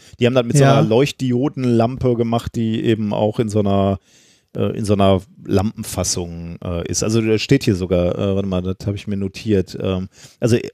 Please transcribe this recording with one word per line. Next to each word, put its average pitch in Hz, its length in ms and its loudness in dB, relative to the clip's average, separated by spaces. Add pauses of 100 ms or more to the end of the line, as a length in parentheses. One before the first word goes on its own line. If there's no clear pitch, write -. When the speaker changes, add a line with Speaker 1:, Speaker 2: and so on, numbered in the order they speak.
(200)
Speaker 1:
die 117 80 4
haben 123 80 2
das 123 100 2
mit 117 100 0
so 139 80 6
Speaker 2:
Ja. 135 140 6
Speaker 1:
einer 110 100 4
Leuchtdiodenlampe 127 1300 0
gemacht, 117 400 -2
die 113 300 -2
eben 110 280 0
auch 107 280 0
in 113 100 0
so 104 100 0
einer, 98 380 2 (580)
äh, 107 220 -4
in 110 80 -4
so 101 80 2
einer 98 260 4 (240)
Lampenfassung, 90 1200 -4
äh, 87 240 -6
ist. - 140 -4
Also 110 200 0
da 110 180 2
steht - 240 2
hier 110 100 2
sogar, 87 420 0
äh, 98 200 -2
warte 98 120 -2
mal, 92 140 -2
das 95 240 -6
habe 101 120 -4
ich - 100 -14
mir 104 100 -4
notiert. 98 640 -2
Ähm, 92 260 -4 (320)
also 117 160 2 (180)